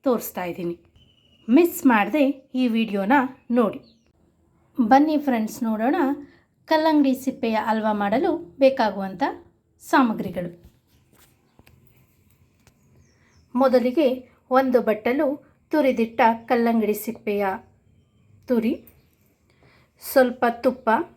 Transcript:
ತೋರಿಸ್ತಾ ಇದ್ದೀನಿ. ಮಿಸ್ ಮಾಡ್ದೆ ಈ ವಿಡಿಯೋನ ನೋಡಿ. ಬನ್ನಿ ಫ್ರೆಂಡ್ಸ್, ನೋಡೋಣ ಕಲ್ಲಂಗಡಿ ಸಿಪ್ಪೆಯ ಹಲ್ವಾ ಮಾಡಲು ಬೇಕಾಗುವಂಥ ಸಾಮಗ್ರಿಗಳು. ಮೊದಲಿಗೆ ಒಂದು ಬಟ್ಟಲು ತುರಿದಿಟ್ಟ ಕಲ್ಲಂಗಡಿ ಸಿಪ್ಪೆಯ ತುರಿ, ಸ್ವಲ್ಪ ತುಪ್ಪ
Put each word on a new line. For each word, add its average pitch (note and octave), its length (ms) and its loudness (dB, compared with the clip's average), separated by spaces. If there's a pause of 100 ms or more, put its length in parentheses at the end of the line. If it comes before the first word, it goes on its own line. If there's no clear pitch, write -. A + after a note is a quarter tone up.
ತೋರಿಸ್ತಾ G#3+ 440 -4
ಇದ್ದೀನಿ. E3+ 260 -8 (800)
ಮಿಸ್ E4+ 240 4 (120)
ಮಾಡ್ದೆ G#3+ 300 2 (400)
ಈ - 20 2 (120)
ವಿಡಿಯೋನ G#3 400 0 (420)
ನೋಡಿ. G#3+ 220 0 (1120)
ಬನ್ನಿ D4+ 340 4
ಫ್ರೆಂಡ್ಸ್, A3 320 -4 (100)
ನೋಡೋಣ A3+ 300 -2 (720)
ಕಲ್ಲಂಗಡಿ D#4 420 2 (140)
ಸಿಪ್ಪೆಯ A3+ 320 -4 (100)
ಹಲ್ವಾ A3 240 0 (100)
ಮಾಡಲು C4 300 0 (300)
ಬೇಕಾಗುವಂಥ G3+ 600 0 (680)
ಸಾಮಗ್ರಿಗಳು. G#3 640 -2 (3000)
ಮೊದಲಿಗೆ B3+ 460 2 (520)
ಒಂದು B3 280 2
ಬಟ್ಟಲು B3+ 400 -2 (460)
ತುರಿದಿಟ್ಟ C4 480 0 (300)
ಕಲ್ಲಂಗಡಿ A3+ 440 0 (100)
ಸಿಪ್ಪೆಯ G3+ 400 -6 (1040)
ತುರಿ, A#3 240 0 (1400)
ಸ್ವಲ್ಪ B3 320 2 (200)
ತುಪ್ಪ B3+ 260 -2 (260)